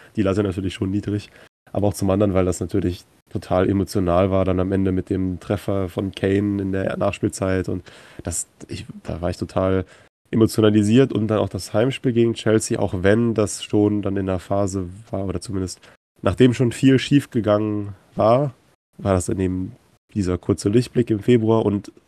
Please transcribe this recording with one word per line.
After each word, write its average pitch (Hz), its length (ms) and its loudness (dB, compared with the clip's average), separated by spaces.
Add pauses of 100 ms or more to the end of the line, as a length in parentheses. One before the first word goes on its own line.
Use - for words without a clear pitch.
(160)
die 110 60 -2
Latte 95 200 2
natürlich 95 320 -4
schon 95 160 -4
niedrig. 101 400 -6 (420)
Aber 101 140 -2
auch 104 80 0
zum 98 160 -2
anderen, 98 240 2
weil 92 100 2
das 90 140 -2
natürlich 92 460 -4 (260)
total 92 380 0
emotional 95 640 0
war, 95 140 2
dann 92 160 0
am 92 120 -2
Ende 95 200 0
mit 92 180 -4
dem 92 300 -4
Treffer 98 480 -4
von 98 240 -6
Kane 101 500 0
in 95 100 -4
der 95 240 -4
Nachspielzeit. 95 720 -2
Und 95 160 -6 (380)
das, - 240 -8 (220)
ich, - 180 -12 (180)
da 82 160 -8
war 87 100 -4
ich 87 60 -8
total 95 480 -2 (460)
emotionalisiert. 107 840 4
Und 107 160 -2
dann 104 100 0
auch 98 100 0
das - 260 -10
Heimspiel 123 380 0
gegen 117 220 2
Chelsea, 110 440 0
auch 101 240 -2
wenn 113 320 4
das 104 280 -2
schon 104 400 2
dann 98 140 -4
in 98 100 -2
der 92 140 -2
Phase 98 480 -2 (220)
war, 98 160 -4
oder 92 140 -4
zumindest 92 400 -8 (420)
nachdem 117 320 4
schon 120 180 0
viel 135 260 4
schief 139 320 0
gegangen 104 640 0 (200)
war, 123 380 2 (460)
war 98 160 0
das 92 120 0
dann 95 140 -4
eben 92 320 -2 (420)
dieser 90 240 -2
kurze - 300 -2
Lichtblick 120 420 0
im 107 100 0
Februar 113 440 4
und 104 280 -2 (160)